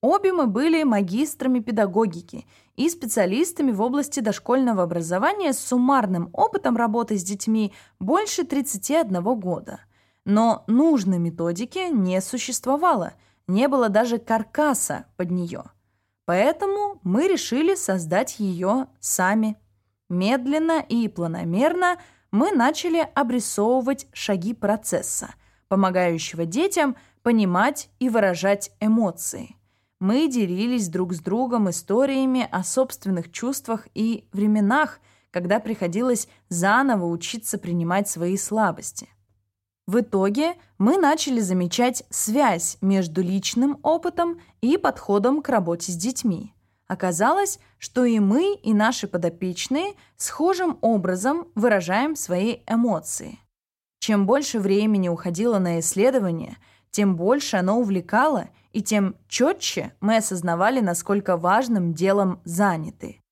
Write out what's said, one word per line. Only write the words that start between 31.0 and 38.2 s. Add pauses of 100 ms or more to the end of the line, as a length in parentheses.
с
другом
историями
о
собственных
чувствах
и
временах, (300)
когда
приходилось (200)
заново
учиться
принимать
свои